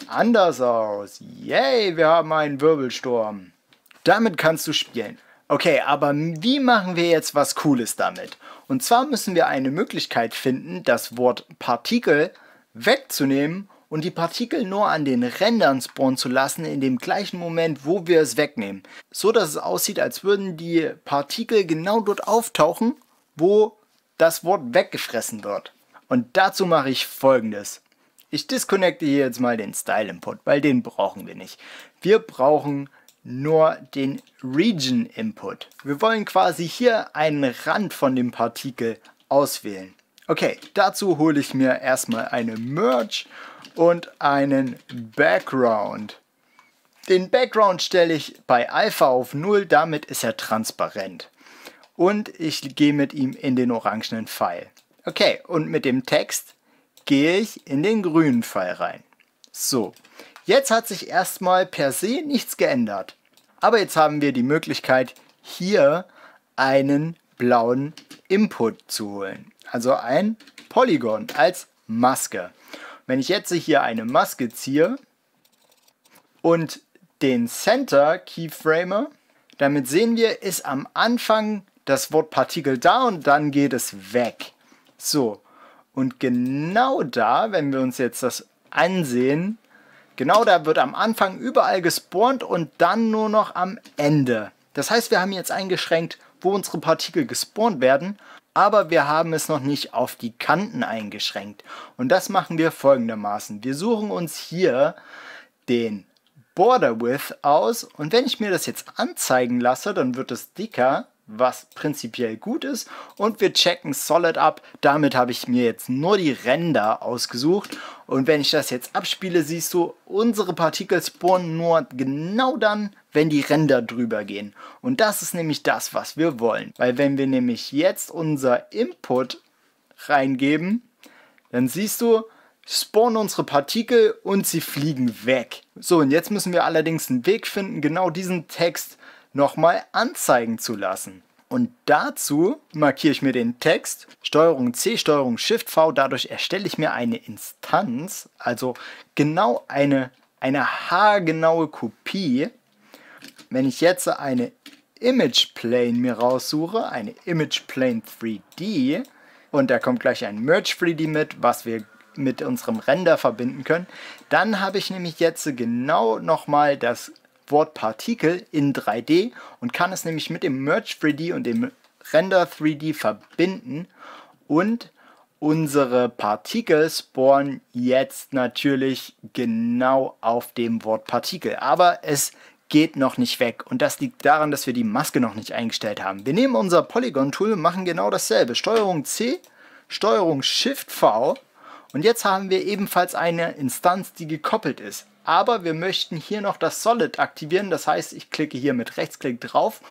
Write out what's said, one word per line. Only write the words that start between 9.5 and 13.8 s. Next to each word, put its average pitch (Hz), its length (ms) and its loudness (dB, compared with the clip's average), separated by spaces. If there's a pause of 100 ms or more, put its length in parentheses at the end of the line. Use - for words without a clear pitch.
Möglichkeit 143 640 -2
finden, 147 480 -4
das 117 340 0
Wort 123 300 2 (140)
Partikel 160 720 0 (420)
wegzunehmen 147 920 0 (200)